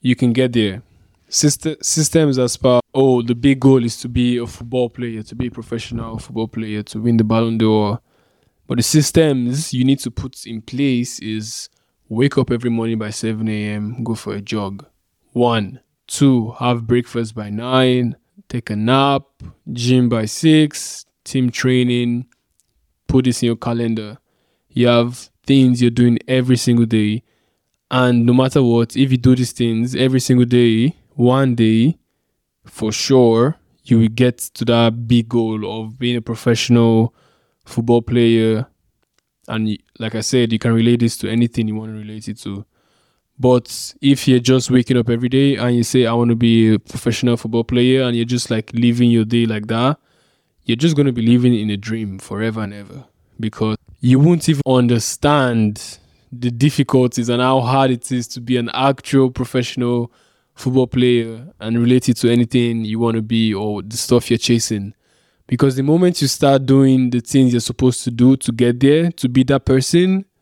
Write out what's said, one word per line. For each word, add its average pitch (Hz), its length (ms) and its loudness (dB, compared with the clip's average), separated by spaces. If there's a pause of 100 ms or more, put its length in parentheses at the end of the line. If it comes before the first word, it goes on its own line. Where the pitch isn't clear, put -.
you 123 140 0
can 123 160 0
get 123 220 0
there. 107 280 -2 (480)
Syst-, - 540 -2
systems 151 560 0
as 123 160 -2
per, 123 240 2 (140)
oh, 131 280 2
the 117 140 -2
big 135 240 0
goal 135 240 4
is 117 140 -4
to - 100 -12
be 123 300 -2
a 117 100 -6
football 120 420 -6
player, 113 340 -10
to - 120 -18
be 123 120 -6
a 117 40 -10
professional 117 680 -10
football 113 300 -8
player, 107 360 -8
to - 180 -12
win 117 160 2
the 113 80 4
Ballon 113 320 0
d'Or. 107 420 2 (680)
But 123 100 -4
the 120 60 0
systems 143 920 0
you 127 100 0
need 139 160 2
to 120 120 -8
put - 360 -14
in 113 140 -12
place 127 580 -4
is 110 500 -10 (380)
wake 123 300 -2
up 127 140 0
every 120 180 -4
morning 113 300 -2
by 107 100 -8
seven 110 400 -6
A 107 160 -4
M, 104 380 -8
go 113 120 -6
for 104 180 -10
a 101 80 -10
jog. 98 440 -8 (480)
One. 120 480 -2 (260)
Two, 123 460 0
have 120 340 -4
breakfast 117 480 -4
by 104 160 -10
nine, 123 640 0 (320)
take 120 240 -8
a 107 40 -6
nap, 135 500 0 (460)
gym 123 380 2
by 113 160 -2
six, 156 800 0 (180)
team 127 280 -2
training, 123 760 -2 (800)
put 127 200 2
this 127 180 -2
in 120 40 0
your 117 80 0
calendar. 113 640 -6 (520)
You 120 180 0
have 120 420 0 (160)
things 127 380 4
you're 120 80 4
doing 120 260 2 (100)
every 127 300 2
single 117 300 2
day. 110 340 0 (680)
And 123 340 2
no 120 80 4
matter 131 300 2
what, 117 340 0
if 135 140 0
you 131 60 4
do 127 180 4
these 123 160 -2
things 120 440 -2
every 131 240 0
single 123 280 2
day, 120 480 2 (180)
one 127 400 2
day, 113 460 2 (640)
for - 260 -8
sure, 123 680 2 (260)
you 117 160 2
will 113 80 4
get 120 320 0
to - 260 -10
that 117 420 0
big 113 220 2
goal 113 340 -2 (200)
of 113 160 -16
being 123 160 -4
a 117 60 -6
professional 117 920 2 (520)
football 120 360 0
player. 117 640 2 (840)
And 110 200 -4
y-, 107 100 -4 (220)
like 113 160 -8
I 110 60 -6
said, 120 300 0
you 113 60 0
can 117 160 0
relate 117 280 2
this 117 160 -2
to 98 120 -8
anything 117 380 -2
you 107 80 -6
want 110 160 -12
to 107 80 -14
relate 107 280 -14
it 104 120 -10
to. 101 260 -12 (760)
But - 600 0
if 139 260 2
you're 127 120 6
just 127 300 2
waking 123 280 2
up 120 120 0
every 120 200 -2
day 139 260 2
and 120 180 -2
you 120 100 2
say, 123 220 2
"I 113 60 0
want 120 180 2
to 117 60 2
be 113 380 4
a 104 40 4
professional 120 600 -2
football 113 260 -4
player," 127 400 2
and 123 100 -2
you're 117 120 -2
just, 120 260 -4
like, 110 220 -4
living 120 380 2
your 113 120 4
day 117 220 0
like 107 220 -6
that, 120 300 -2 (680)
you're 117 100 -2
just 151 220 0
gonna 139 160 2
be 117 80 -4
living 123 320 4
in 107 160 -2
a 101 80 -4
dream 104 420 -8
forever 110 400 -6
and 101 140 -8
ever, 104 320 -20 (340)
because 110 380 -4 (240)
you 127 180 4
won't 165 300 4
even 143 160 0
understand 120 1300 0 (340)
the 123 180 -4
difficulties 123 800 0
and 120 120 0
how 131 200 2
hard 131 300 0
it 120 200 -6
is 123 160 -4
to - 140 -16
be 123 160 -2
an 117 160 -4
actual 135 580 0
professional 120 800 -4 (420)
football 127 340 0
player 120 600 0 (140)
and 113 180 -2
relate 123 300 4
it 117 80 0
to 120 120 2
anything 117 540 0
you 110 160 -6
wanna 113 220 0
be 110 320 0
or 104 280 -6
the 107 140 -14
stuff - 340 0
you're 117 80 2
chasing. 107 560 -2 (540)
Because 135 300 0
the 135 60 -2
moment 170 380 2
you 139 60 0
start 139 380 2
doing 131 440 4
the 120 120 -2
things 127 320 2
you're 117 80 0
supposed - 420 -2
to 123 80 -4
do 123 240 4
to - 160 -4
get 120 300 0
there, 156 320 2
to - 160 -4
be 131 140 2
that 135 200 0
person, 180 640 2 (160)